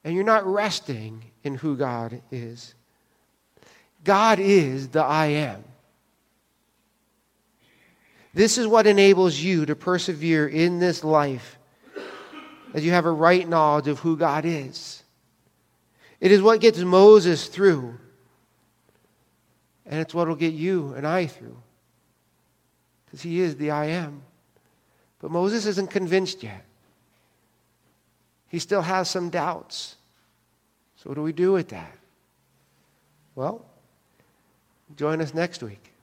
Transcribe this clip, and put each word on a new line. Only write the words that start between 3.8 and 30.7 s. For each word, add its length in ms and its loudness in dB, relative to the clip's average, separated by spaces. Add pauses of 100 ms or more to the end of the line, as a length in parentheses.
God 380 2
is 480 2
the 160 0
I 220 0
Am. 380 -4 (2750)
This 220 2
is 100 -2
what 200 4
enables 520 6
you 280 0
to 100 -2
persevere 720 -2
in 300 0
this 260 -2
life 540 -2 (1120)
as 120 -8
you 60 0
have 140 2
a 80 0
right 360 2
knowledge 400 2
of 100 -4
who 180 -4
God 280 -2
is. 580 -10 (1160)
It 100 2
is 100 8
what 200 4
gets 180 4
Moses 720 6
through. 500 0 (1900)
And 160 -8
it's 140 -10
what 140 -2
will 80 -4
get 180 -2
you 400 -4
and 100 -10
I 220 -2
through. 340 -18 (1500)
'Cause 120 -20
He 180 -6
is 160 -2
the 160 -6
I 140 -4
Am. 360 -8 (960)
But 120 -12
Moses 360 -2
isn't 220 -4
convinced 540 -4
yet. 220 -18 (1800)
He 100 -8
still 240 -2
has 280 -2
some 200 -6
doubts. 680 -8 (1000)